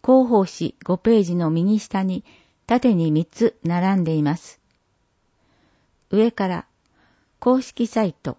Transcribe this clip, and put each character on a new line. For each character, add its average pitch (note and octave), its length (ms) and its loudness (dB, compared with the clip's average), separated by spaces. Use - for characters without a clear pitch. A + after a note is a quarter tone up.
広 B3+ 240 4
報 G#3 160 4
誌 - 300 -8
五 F3+ 140 -2
ペ A3+ 220 2
ー - 20 0
ジ F3 140 -2
の E3 140 0
右 F#3 280 0
下 F#3+ 240 -6
に F#3 220 -6
縦 A#3+ 280 2
に E3 160 0
三 D#3 140 0
つ - 380 -2
並 F3+ 380 0
ん E3+ 40 -2
で D#3+ 80 -2
い D#3 100 0
ま D3 140 -2
す。 - 240 -20
上 G#3+ 200 2
か G3 180 -4
ら、 F3 180 -6
公 B3+ 220 0
式 - 260 -6
サ A3 180 -2
イ E3+ 80 -4
ト - 260 -12